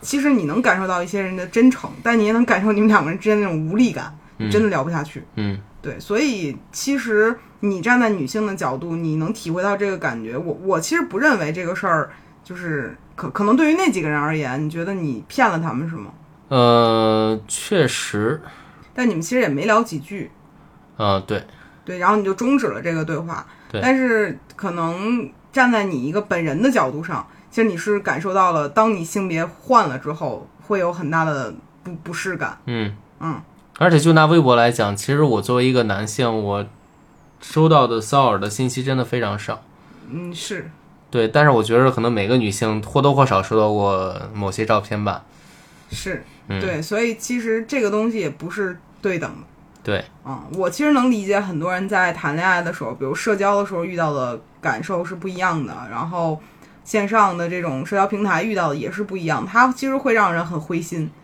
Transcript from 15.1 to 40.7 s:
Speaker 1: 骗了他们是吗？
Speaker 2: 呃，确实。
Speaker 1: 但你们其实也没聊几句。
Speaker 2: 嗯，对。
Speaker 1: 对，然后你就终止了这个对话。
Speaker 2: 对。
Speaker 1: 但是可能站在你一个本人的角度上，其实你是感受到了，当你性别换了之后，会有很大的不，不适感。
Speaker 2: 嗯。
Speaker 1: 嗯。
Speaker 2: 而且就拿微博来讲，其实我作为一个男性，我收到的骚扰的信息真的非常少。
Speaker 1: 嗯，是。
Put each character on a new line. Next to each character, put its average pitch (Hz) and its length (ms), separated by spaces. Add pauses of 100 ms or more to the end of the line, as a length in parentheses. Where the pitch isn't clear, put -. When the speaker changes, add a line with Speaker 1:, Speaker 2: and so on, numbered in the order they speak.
Speaker 1:
骗 247 220
了 170 80
他 160 160
们 151 160
是 165 60
吗？ 101 160 (380)
Speaker 2:
呃， 113 1000
确 170 400
实。 120 540 (520)
Speaker 1:
但 247 160
你 202 40
们 160 80
其 165 80
实 247 100
也 226 80
没 143 180
聊 220 160
几 220 160
句。 170 320 (680)
Speaker 2:
嗯， 98 280
对。 104 160 (440)
Speaker 1:
对， 180 120
然 180 120
后 214 80
你 202 80
就 190 80
终 240 240
止 240 100
了 110 140
这 165 120
个 160 120
对 160 120
话。 165 300 (240)
Speaker 2:
对。 220 100
Speaker 1:
但 262 160
是 220 400 (200)
可 196 140
能 180 580 (240)
站 247 180
在 214 140
你 147 200
一 147 60
个 202 100
本 175 220
人 156 180
的 247 80
角 180 220
度 151 100
上， 160 240 (240)
其 - 120
实 226 80
你 175 80
是 208 240
感 - 180
受 185 140
到 185 180
了， 151 160
当 220 260
你 185 100
性 190 260
别 165 160
换 214 420
了 127 100
之 147 140
后， 151 340 (220)
会 202 120
有 175 120
很 170 180
大 165 140
的 135 300 (300)
不， 180 100 (100)
不 170 100
适 185 220
感。 151 300
Speaker 2:
嗯。 113 280 (280)
Speaker 1:
嗯。 139 200 (360)
Speaker 2:
而 175 120
且 165 80
就 151 140
拿 160 140
微 165 140
博 127 180
来 120 120
讲， 113 240
其 104 200
实 147 100
我 117 180
作 123 140
为 123 100
一 131 60
个 127 120
男 104 220
性， 110 380
我 101 240 (720)
收 160 300
到 143 180
的 113 140
骚 131 300
扰 101 60
的 101 120
信 123 200
息 127 140
真 131 140
的 123 80
非 123 160
常 104 180
少。 - 240 (480)
Speaker 1:
嗯， 175 240
是。 165 340 (400)